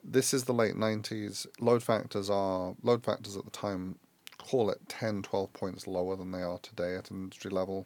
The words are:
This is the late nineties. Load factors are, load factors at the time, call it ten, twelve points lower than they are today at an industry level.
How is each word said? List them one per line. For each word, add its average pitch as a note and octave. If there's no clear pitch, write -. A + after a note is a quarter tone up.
This -
is C3
the B2+
late A2+
nineties. G#2+
Load A#2+
factors G2+
are, F#2+
load A#2
factors G#2
at F#2+
the G#2
time, F#2
call A#2
it -
ten, G#2
twelve G2
points -
lower F#2
than F#2
they F#2
are F2+
today F2+
at F#2
an G2+
industry F#2+
level. F#2+